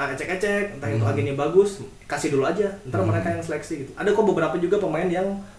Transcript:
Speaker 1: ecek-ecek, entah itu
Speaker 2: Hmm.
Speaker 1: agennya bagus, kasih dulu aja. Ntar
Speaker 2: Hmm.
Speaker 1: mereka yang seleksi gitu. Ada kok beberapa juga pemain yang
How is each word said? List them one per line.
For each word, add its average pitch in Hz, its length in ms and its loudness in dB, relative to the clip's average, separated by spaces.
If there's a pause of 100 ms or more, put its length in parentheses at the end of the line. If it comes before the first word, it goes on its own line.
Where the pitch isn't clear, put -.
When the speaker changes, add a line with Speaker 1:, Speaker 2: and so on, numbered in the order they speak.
Speaker 1:
ecek-ecek, 196 720 -2
entah - 100 -6
itu 110 120 0
Speaker 2:
Hmm. 113 100 2
Speaker 1:
agennya 143 240 0
bagus, 170 360 4 (340)
kasih 147 260 -2
dulu 135 140 2
aja. 202 200 0 (180)
Ntar 127 140 -6
Speaker 2:
Hmm. 185 140 2
Speaker 1:
mereka 170 180 2
yang 165 140 -2
seleksi 160 360 -6
gitu. 131 140 -10
Ada 180 160 -2
kok 208 160 4
beberapa 160 320 2
juga 175 220 2
pemain 170 280 -2
yang 180 200 0 (320)